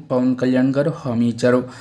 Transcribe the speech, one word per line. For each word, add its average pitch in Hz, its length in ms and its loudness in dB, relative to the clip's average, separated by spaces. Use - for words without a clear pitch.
పవన్ 127 260 0
కళ్యాణ్ 131 380 2
గారు 139 220 0
హామీ 117 320 -2
ఇచ్చారు. 123 360 2